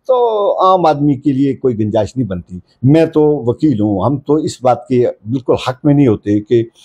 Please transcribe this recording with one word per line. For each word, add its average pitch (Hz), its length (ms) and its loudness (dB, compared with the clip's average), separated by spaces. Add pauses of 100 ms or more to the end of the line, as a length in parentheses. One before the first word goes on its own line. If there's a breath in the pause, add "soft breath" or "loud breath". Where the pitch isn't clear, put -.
तो 226 420 0
आम 185 360 2
आदमी 147 300 2
के 147 160 -2
लिए 135 220 0
कोई 127 200 -2
गुंजाइश 107 440 -2
नहीं 120 100 -4
बनती। 90 340 -12 (240)
मैं 156 220 4
तो 151 420 0
वकील 120 300 0
हूँ, 104 260 0
हम 131 140 -2
तो 151 260 -2
इस - 180 -8
बात 123 280 0
के 117 160 2
बिल्कुल 123 500 -4 (100)
हक 127 180 -8
में 143 80 4
नहीं 143 140 4
होते 104 320 0
कि 117 300 -2 (160 soft breath)